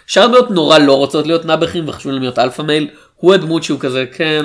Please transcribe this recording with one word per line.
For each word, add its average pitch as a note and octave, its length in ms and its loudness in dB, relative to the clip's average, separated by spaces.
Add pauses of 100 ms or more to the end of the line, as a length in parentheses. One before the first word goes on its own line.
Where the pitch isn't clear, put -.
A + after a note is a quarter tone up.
שאר G3 160 2
הדמויות A#3+ 280 4
נורא D#3 280 4
לא C#3 180 6
רוצות C#3+ 300 -2
להיות E3 180 -2
נאבכים, E3 440 -2
וחשוב C#3 240 -10
להם C3+ 100 -6
להיות B2 160 -6
אלפא B2+ 240 -2
מייל. D3+ 260 -2 (280)
הוא F3+ 180 4
הדמות D#3+ 280 -2
שהוא C#3+ 180 -6
כזה, C3 320 -4
"כן, D#3 320 -2